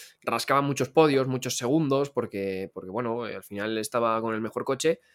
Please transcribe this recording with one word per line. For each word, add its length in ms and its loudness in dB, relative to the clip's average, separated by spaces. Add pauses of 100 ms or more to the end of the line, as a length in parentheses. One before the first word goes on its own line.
(220)
rascaba 400 2
muchos 280 0
podios, 380 6
muchos 300 -4
segundos, 540 2
porque, 600 -4
porque 200 -12
bueno, 360 -4
eh, 100 -8
al 60 -14
final 360 -4
estaba 420 0
con 140 -2
el 60 -2
mejor 240 -4
coche, 340 0 (160)